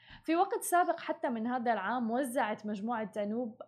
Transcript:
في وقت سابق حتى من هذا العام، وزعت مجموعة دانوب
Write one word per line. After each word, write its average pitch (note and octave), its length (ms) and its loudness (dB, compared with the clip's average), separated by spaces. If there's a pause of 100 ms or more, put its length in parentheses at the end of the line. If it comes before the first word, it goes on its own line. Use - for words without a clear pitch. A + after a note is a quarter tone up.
(240)
في D#4+ 120 2
وقت G4 260 2
سابق E4+ 380 2
حتى D#4 300 -4
من A#3 180 -2
هذا A#3+ 260 0
العام، A3 380 0
وزعت A#3 540 0
مجموعة G#3+ 380 -2
دانوب A3 640 -4